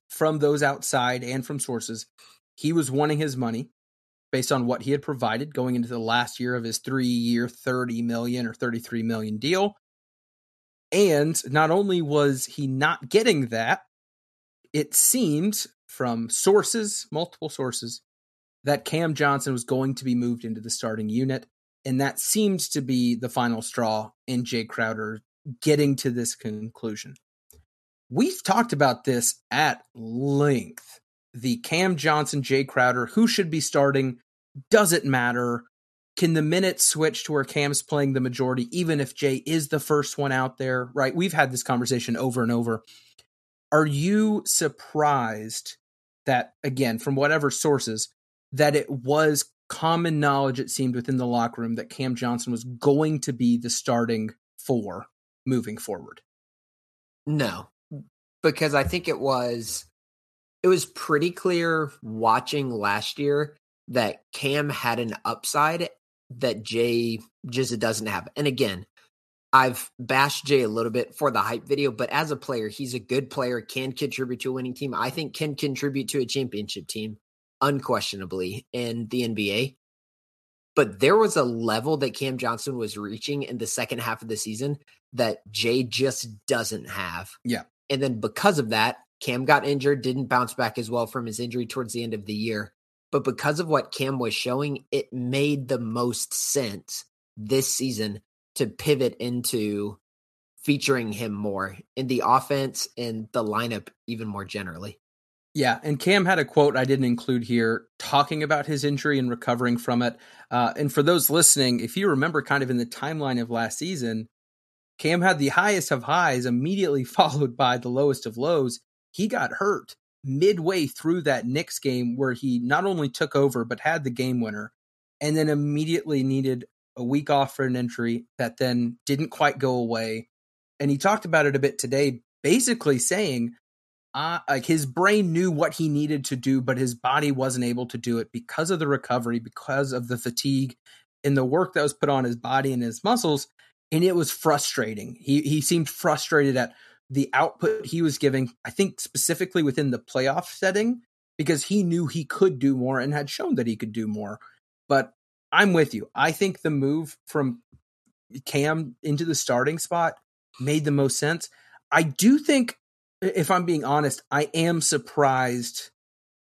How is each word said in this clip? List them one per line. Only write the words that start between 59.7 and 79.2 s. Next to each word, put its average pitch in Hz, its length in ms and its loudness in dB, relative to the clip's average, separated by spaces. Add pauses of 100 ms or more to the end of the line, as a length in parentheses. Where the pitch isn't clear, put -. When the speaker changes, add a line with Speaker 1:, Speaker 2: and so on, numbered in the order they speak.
Speaker 2:
it 185 60 6
was 185 160 4
pretty 160 460 0
clear 165 600 0 (100)
watching 113 680 0
last 104 500 -2
year 147 380 0 (320)
that 117 420 0
Cam 147 380 -2
had 120 300 -2
an 113 160 -4 (100)
upside 151 640 0 (500)
that 113 240 -2
Jay 117 560 0 (280)
just 120 320 -2
doesn't 110 280 -2
have. 95 280 -4
And 147 120 0
again, 113 380 -2 (680)
I've 131 360 4 (100)
bashed 135 460 0
Jay 139 180 4
a 110 40 2
little 113 240 -2
bit 120 240 -4
for 139 160 0
the 113 80 2
hype 113 260 -2
video, 139 260 0
but 120 180 -4
as 151 220 -2
a 143 40 -4
player, 120 320 -6
he's 123 260 -8
a 127 60 -6
good 123 300 -2
player, 123 320 -4
can 131 300 -8
contribute 127 500 -6
to 131 80 -4
a 131 40 -2
winning 127 200 -8
team. 131 200 -8
I 120 180 -2
think 160 240 -8
can 151 200 -4
contribute 139 540 -4
to 139 120 -2
a 123 40 -2
championship 107 600 -6
team 107 300 -8 (440)
unquestionably 101 1120 -2
in 117 340 -4
the 123 160 -2